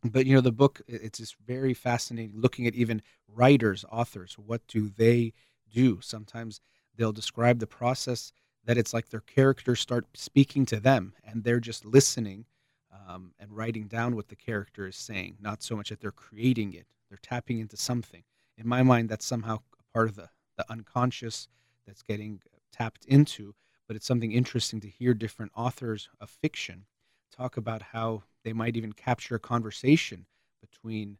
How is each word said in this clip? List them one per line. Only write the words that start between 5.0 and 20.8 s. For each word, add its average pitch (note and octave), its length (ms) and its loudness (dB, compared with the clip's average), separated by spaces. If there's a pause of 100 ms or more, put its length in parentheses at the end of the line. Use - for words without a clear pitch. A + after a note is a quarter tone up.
do? A#2 280 2
Sometimes A2 600 -14 (360)
they'll A2+ 160 -2
describe A#2 480 0
the G#2+ 80 -6
process B2 640 -6 (320)
that A#2+ 140 2
it's A2+ 160 -2
like A2+ 140 -4
their A2 120 -10
characters C3+ 600 2
start A#2+ 340 -4
speaking - 500 2
to A2+ 140 -4
them G#2 360 2 (100)
and A2 180 -8
they're A#2+ 160 2
just A#2 260 -8
listening, A2 600 4 (480)
um, F#2 480 -18
and G2+ 100 -20
writing A2 380 -8
down A#2 260 -2
what G#2 140 -8
the G#2 80 -20
character G2+ 500 -8
is F#2+ 80 -12
saying, F#2+ 460 -12
not G#2 240 -10
so A#2 100 -6
much G2+ 140 -8
that G#2+ 120 -12
they're G2+ 120 -10
creating A2 600 -2
it. F2 140 -20 (220)
They're G2 120 -20
tapping B2 380 -8
into G#2+ 180 -12
something. A#2 460 -6 (340)
In A2+ 120 -8
my B2 160 4
mind, A#2 240 6
that's G#2+ 180 -6
somehow A2+ 300 -4
a - 360 -18
part A2+ 160 2
of G2+ 60 -6
the, F#2+ 140 -20 (280)
the - 140 -8
unconscious A#2+ 800 -4 (380)